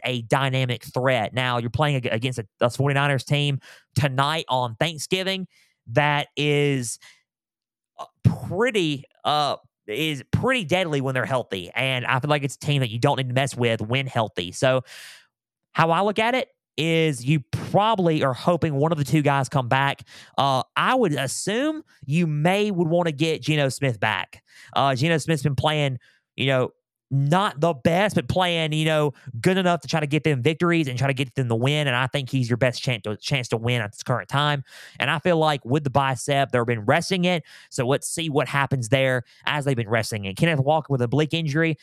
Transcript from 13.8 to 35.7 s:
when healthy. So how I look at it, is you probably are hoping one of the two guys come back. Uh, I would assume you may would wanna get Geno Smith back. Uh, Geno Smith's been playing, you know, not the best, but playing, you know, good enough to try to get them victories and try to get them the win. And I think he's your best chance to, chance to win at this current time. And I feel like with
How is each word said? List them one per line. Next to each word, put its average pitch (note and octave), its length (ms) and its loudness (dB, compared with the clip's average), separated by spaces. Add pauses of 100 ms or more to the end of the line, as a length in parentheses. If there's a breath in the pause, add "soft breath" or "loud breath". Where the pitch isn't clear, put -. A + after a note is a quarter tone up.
when B2+ 260 -2
healthy. G#2+ 460 -4
So C3 300 2 (920 loud breath)
how E3 180 2
I E3 120 2
look G#3 160 0
at A3+ 160 0
it, B3+ 140 -2 (280)
is D#3 480 0
you D3 160 2 (120)
probably F#3+ 720 2
are C3+ 120 0
hoping E3 400 0
one D3 180 2
of E3 60 0
the C#3+ 60 -2
two D3 180 2
guys C#3 260 2
come B2+ 200 -2
back. C3+ 340 2 (360 loud breath)
Uh, C3 240 2 (140)
I F3+ 180 2
would A3+ 180 2
assume G#3+ 680 -4 (240 loud breath)
you E3 200 0
may F3+ 440 0
would F3 180 0
wanna E3+ 240 0
get D#3 300 -2
Geno D3 260 2
Smith B2 320 -2
back. G2+ 420 -2 (320 loud breath)
Uh, C3+ 200 2
Geno D#3 240 2
Smith's D#3 240 -2
been D3 120 0
playing, D3 440 0 (380 soft breath)
you B2+ 100 -2
know, C3 260 0 (420)
not C#3+ 460 2
the E3 140 2
best, F3 400 0
but D3 120 0
playing, E3+ 460 0
you D#3 140 0
know, D3+ 260 2 (260 loud breath)
good F#3 200 2
enough F3+ 240 2
to - 40 -16
try D#3 140 0
to D3+ 60 -2
get C#3+ 180 0
them C#3 180 2
victories E3 460 2
and C3 100 -6
try B2+ 80 0
to C#3 60 2
get C3 220 -4
them C3 120 0
the A#2 80 0
win. C#3+ 320 2
And C3 80 2
I B2+ 120 2
think C3 240 -4
he's B2+ 180 0
your A#2+ 80 2
best B2 260 0
chance A#2+ 200 -4
to, G#2 160 -6
chance C3 300 -4
to A#2 100 -2
win A#2+ 240 0
at G#2 100 -6
this - 100 -18
current A#2 280 -4
time. C#3+ 340 0 (340 loud breath)
And C3 120 0
I D#3+ 80 -2
feel F3 180 2
like D#3 260 2
with C#3+ 220 0